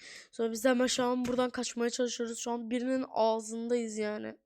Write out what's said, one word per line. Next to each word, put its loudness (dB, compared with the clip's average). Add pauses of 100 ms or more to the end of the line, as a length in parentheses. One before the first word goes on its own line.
(320)
Sonra 0
biz 0
de 6
hemen 6
şu 2
an 2
buradan 2
kaçmaya -2
çalışıyoruz. -2
Şu -4
an -4
birinin 0
ağzındayız 0
yani. -4